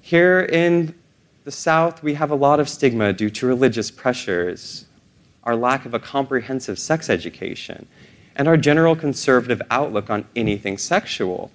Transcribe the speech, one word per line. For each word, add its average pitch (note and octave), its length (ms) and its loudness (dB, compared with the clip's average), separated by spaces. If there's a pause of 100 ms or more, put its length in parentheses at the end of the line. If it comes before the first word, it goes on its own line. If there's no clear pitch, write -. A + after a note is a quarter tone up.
Here F3+ 380 4
in E3+ 560 2 (480)
the C#3+ 80 -14
South, E3 540 0
we D3 100 0
have D3 160 -2
a D3+ 60 0
lot C#3+ 240 4
of C#3 80 0
stigma A2+ 440 0
due G#2+ 180 -2
to A#2 160 -4
religious B2 440 2
pressures, - 960 -4 (560)
our A#2 140 -2
lack B2 280 0
of A#2 100 -12
a A#2 40 -2
comprehensive C3 800 -4
sex D#3+ 320 -2
education, - 760 -6 (480)
and C#3+ 100 0
our E3 100 6
general D#3+ 380 4
conservative B2+ 760 0
outlook G#2+ 400 -2
on G#2+ 160 -2 (120)
anything G#2 420 -2
sexual. - 760 -4